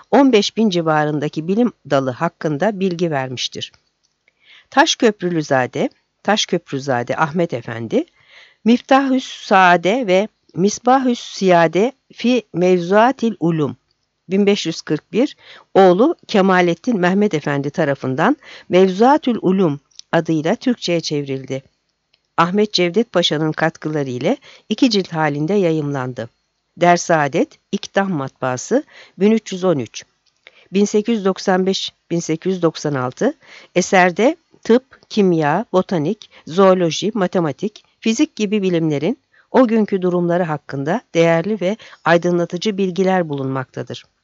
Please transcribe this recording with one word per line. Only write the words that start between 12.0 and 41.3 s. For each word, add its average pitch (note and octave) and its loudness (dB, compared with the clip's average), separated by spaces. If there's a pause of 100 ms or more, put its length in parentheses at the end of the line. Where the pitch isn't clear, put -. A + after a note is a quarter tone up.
fi A#3 0 (120)
Mevzuatil F#3 2
Ulum, D#3 -2 (520)
bin G3 2
beş G3+ 0
yüz D#3+ -8
kırk - -6
bir, A#3 -2 (380)
oğlu G3 4 (120)
Kemalettin F#3 2
Mehmet F#3+ 0
Efendi C#3+ -4
tarafından C#3+ -2 (320)
Mevzuatül G#3+ 2
Ulum F3 0 (320)
adıyla E3 0
Türkçe'ye F3 -4
çevrildi. C3+ -6 (720)
Ahmet G3+ 0
Cevdet F3+ -2
Paşa'nın D#3 -2
katkıları D#3 -4
ile C#3 -2 (320)
iki A#3+ 0
cilt G3 -2
halinde D#3 -2
yayımlandı. C#3+ -2 (480)
Dersaadet, E3+ 0 (140)
İktam G3 -4
Matbaası, C#3 -4 (360)
bin G3 4
üç A3+ -2
yüz F3+ -8
on E3+ 2
üç. - -10 (680)
Bin G3+ 2
sekiz G#3+ 0
yüz G3+ -4
doksan F#3 0
beş, - -4 (180)
bin E3+ -2
sekiz E3 -4
yüz F3+ -6
doksan D#3 -2
altı, C3 -4 (400)
eserde F#3 2 (260)
tıp, - -2
kimya, F3 2
botanik, F#3 -2 (160)
zooloji, F#3 2
matematik, F3+ -4 (160)
fizik A3+ -2
gibi G#3 -2
bilimlerin E3 -2 (320)
o B3+ 4
günkü G#3 0
durumları F3 0
hakkında D3+ -6 (140)
değerli E3 0